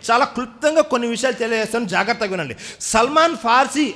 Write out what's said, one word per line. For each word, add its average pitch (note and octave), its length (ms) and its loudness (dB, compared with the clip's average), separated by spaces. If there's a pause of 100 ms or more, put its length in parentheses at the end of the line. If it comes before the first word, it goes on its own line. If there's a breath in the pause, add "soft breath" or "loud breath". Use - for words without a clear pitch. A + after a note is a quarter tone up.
(120)
చాలా B3 140 4
క్లుప్తంగా D4 560 0
కొన్ని A#3+ 260 0
విషయాలు A#3 280 -2
తెలియజేస్తాను, A3+ 500 -2
జాగ్రత్తగా G3 460 -2
వినండి. D3+ 240 -6 (260 loud breath)
సల్మాన్ D#4 540 2
ఫార్సీ B3+ 600 2